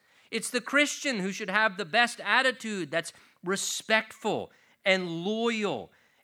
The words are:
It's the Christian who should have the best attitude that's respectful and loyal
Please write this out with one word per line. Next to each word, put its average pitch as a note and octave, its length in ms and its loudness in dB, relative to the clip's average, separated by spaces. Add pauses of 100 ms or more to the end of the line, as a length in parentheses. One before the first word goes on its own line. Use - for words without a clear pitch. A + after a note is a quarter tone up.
(300)
It's A3 220 -4
the B3 100 0
Christian C#4 580 0
who F#3 120 -2
should F#3+ 180 -8
have G3+ 280 2
the G3+ 80 -4
best A#3 360 2
attitude G#3+ 680 0
that's D#3+ 220 -2 (300)
respectful G3 1080 -2 (340)
and F#3+ 240 4
loyal G3+ 800 -2 (320)